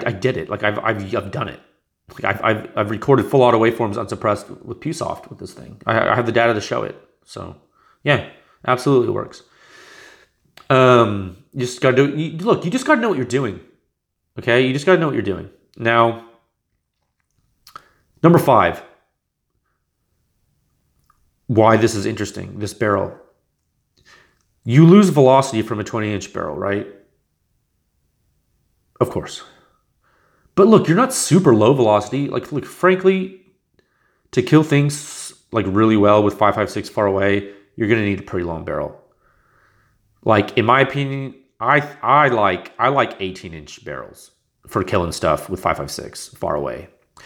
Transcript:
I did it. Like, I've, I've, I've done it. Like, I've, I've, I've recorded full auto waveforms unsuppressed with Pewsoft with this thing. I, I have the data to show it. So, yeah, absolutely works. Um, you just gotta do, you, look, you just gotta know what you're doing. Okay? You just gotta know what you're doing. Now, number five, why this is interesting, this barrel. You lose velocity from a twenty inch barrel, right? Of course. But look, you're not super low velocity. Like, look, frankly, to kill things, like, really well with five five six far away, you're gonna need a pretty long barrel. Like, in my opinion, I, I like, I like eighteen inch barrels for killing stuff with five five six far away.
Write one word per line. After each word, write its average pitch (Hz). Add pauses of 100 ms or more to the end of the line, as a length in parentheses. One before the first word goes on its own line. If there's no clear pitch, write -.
I 117
did 123
it. 82
Like, 101
I've, 104
I've, 101
I've 98
done 113
it. 69 (540)
Like, -
I've, 101
I've, 107
I've 104
recorded 123
full 135
auto 120
waveforms 113
unsuppressed 107 (160)
with 113
Pewsoft -
with 98
this 95
thing. 117
I, 110
I 117
have 123
the 113
data 117
to 107
show -
it. - (280)
So, 90 (440)
yeah, 131 (340)
absolutely 123
works. - (1300)
Um, 117 (140)
you 127
just -
gotta 131
do, 139
you, 160
look, 185
you 175
just 254
gotta 294
know 233
what 180
you're 127
doing. 113 (800)
Okay? 123
You 131
just 143
gotta 180
know 165
what 135
you're 117
doing. 92 (260)
Now, 117 (2000)
number 165
five, 101 (2750)
why 110
this 110
is 101
interesting, 98
this 101
barrel. 98 (1500)
You 135
lose 196
velocity 131
from 107
a 101
twenty 107
inch 95
barrel, 82
right? 98 (2250)
Of -
course. - (1120)
But 196
look, 190
you're 160
not 262
super -
low 110
velocity. 123
Like, 135
look, 143
frankly, 185 (880)
to 127
kill 151
things, 143 (180)
like, 110
really 107
well 104
with 104
five 101
five 104
six -
far 107
away, 101 (220)
you're 110
gonna 110
need 98
a -
pretty 90
long 82
barrel. 73 (1200)
Like, 104
in 107
my 123
opinion, 135 (260)
I, 135 (220)
I 139
like, 104
I 120
like 139
eighteen 92
inch 76
barrels 64 (340)
for 98
killing 87
stuff -
with 90
five 85
five 69
six -
far -
away. 69 (380)